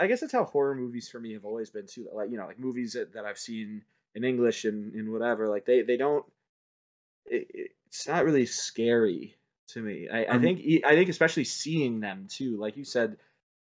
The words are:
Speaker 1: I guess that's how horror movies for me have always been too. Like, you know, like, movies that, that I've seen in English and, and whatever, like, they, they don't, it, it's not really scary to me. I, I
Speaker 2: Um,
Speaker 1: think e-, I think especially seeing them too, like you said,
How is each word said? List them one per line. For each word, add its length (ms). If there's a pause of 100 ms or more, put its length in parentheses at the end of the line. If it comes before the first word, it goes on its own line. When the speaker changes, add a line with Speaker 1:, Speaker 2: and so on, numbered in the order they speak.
Speaker 1:
I 80
guess 120
that's 120
how 140
horror 280
movies 340
for 120
me 140
have 100
always 260
been 160
too. 260
Like, 180
you 60
know, 100
like, 120
movies 360
that, 180
that 120
I've 140
seen 460 (320)
in 80
English 400
and, 300
and 180
whatever, 360
like, 160
they, 180
they 140
don't, 280 (1000)
it, 440 (160)
it's 220
not 160
really 220
scary 920 (320)
to 120
me. 280
I, 160
I 20
Speaker 2:
Um, 160
Speaker 1:
think 180
e-, 240
I 120
think 120
especially 360
seeing 560
them 280
too, 280
like 200
you 80
said, 340 (460)